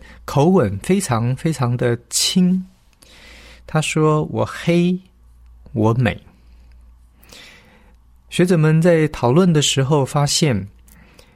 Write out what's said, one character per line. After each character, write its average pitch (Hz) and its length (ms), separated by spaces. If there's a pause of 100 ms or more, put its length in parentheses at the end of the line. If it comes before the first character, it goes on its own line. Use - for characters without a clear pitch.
(240)
口 143 220
吻 135 320
非 190 220
常 123 360
非 160 160
常 123 240
的 120 200 (120)
轻。 185 580 (1000)
她 156 120
说 156 440 (100)
：“我 110 100
黑， 175 540 (760)
我 113 200
美。” 117 260 (2000)
学 - 160
者 180 140
们 156 240
在 165 240
讨 123 240
论 175 220
的 151 100
时 135 220
候 139 200
发 143 220
现， 120 400 (680)